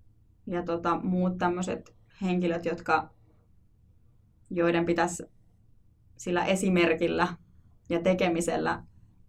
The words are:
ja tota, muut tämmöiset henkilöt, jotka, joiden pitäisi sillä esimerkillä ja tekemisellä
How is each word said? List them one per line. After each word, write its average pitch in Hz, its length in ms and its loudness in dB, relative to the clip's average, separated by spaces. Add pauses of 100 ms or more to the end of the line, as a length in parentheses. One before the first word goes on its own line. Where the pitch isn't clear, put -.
(460)
ja 175 160 -4
tota, 170 400 -2
muut 180 360 0
tämmöiset 185 560 -4 (280)
henkilöt, 180 420 0
jotka, - 460 -2 (1400)
joiden 170 360 2
pitäisi 175 360 0 (920)
sillä 175 280 -2
esimerkillä 170 840 2 (600)
ja 170 140 0
tekemisellä 170 800 0 (460)